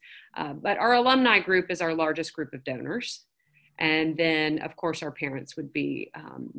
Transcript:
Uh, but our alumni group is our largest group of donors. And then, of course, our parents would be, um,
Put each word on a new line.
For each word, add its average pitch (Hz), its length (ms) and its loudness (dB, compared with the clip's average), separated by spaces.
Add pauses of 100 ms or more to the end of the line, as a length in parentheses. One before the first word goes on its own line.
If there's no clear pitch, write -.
(380)
Uh, 151 160 -6
but 151 240 -2
our 233 160 4
alumni 247 460 6
group 180 300 2
is 180 120 -4
our 165 120 0
largest 160 400 0
group 151 200 -6
of 131 100 -14
donors. 139 640 -8 (540)
And 160 380 2
then, 156 440 2
of - 140 -10
course, 160 260 -4
our 151 100 -6
parents 135 460 -8
would 143 160 -10
be, 143 420 -4
um, 131 440 -14